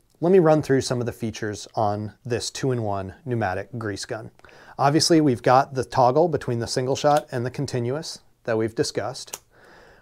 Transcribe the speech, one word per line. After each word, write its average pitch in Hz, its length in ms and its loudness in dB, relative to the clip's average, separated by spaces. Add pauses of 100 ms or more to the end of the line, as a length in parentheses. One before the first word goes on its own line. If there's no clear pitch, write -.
(200)
let 170 120 2
me 196 60 8
run 156 240 6
through 131 200 2
some 123 180 -2
of 113 60 -4
the 117 60 -4
features 107 640 -8
on 107 400 -2 (100)
this 117 260 -4
two-in-one 104 640 -4 (120)
pneumatic 107 520 -4
grease 104 280 -8
gun. 113 240 -10 (480)
Obviously, 151 420 4
we've 135 220 2
got 135 320 4
the 127 100 -2
toggle 135 440 2
between 127 320 -4
the 113 60 -4
single 131 300 -2
shot 147 340 2
and 123 140 -4
the 123 60 -6
continuous 131 680 -6 (240)
that 113 120 -2
we've 110 180 -2
discussed. - 640 -4 (640)